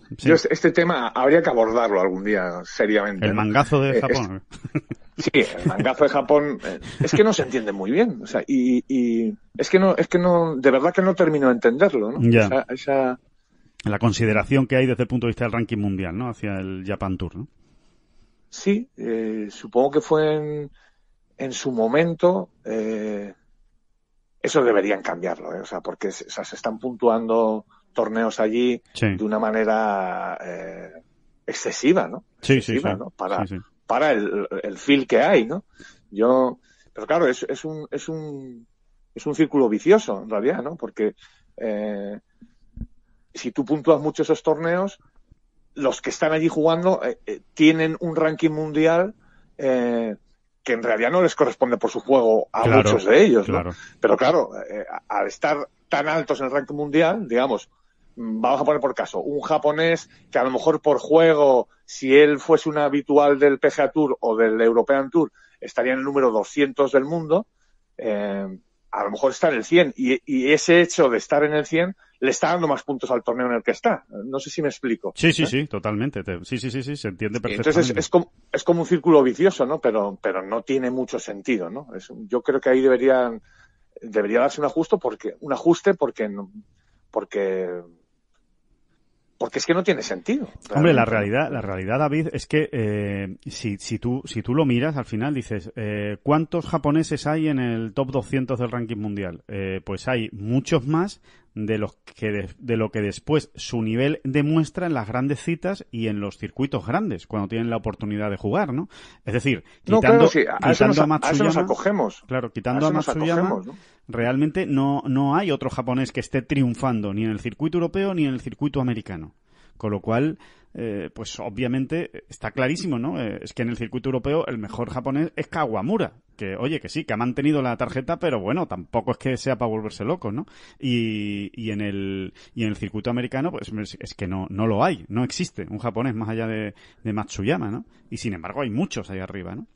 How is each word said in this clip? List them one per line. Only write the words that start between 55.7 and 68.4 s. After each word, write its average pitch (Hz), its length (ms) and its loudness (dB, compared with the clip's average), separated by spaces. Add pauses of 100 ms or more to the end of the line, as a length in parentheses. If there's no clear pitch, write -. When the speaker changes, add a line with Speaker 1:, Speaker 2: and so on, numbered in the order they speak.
Speaker 2:
tan 147 180 0
altos 151 320 -2
en 135 80 -4
el 123 60 -4
ranking 143 220 -2
mundial, 160 520 2
digamos, 120 420 0 (460)
mm, 113 240 -6
vamos 127 220 2
a - 20 0
poner 147 160 2
por 131 160 -2
caso, - 240 -6
un 143 220 -6
japonés 156 680 0 (220)
que 139 80 2
a 123 60 4
lo 131 60 0
mejor 151 300 2
por 147 180 4
juego, 147 680 6 (160)
si 131 320 2
él 147 240 8
fuese 160 300 2
un 151 80 -2
habitual 143 600 4
del 139 220 6
P 156 80 4
G 143 160 0
A 135 80 2
Tour 143 300 0
o 113 160 2
del 113 240 4
European 117 480 4
Tour, 156 240 2 (260)
estaría 123 320 -2
en 131 80 0
el 135 60 -4
número 139 260 2
doscientos 135 640 0
del 135 100 6
mundo, 160 440 -2 (500)
eh, 101 500 -4 (440)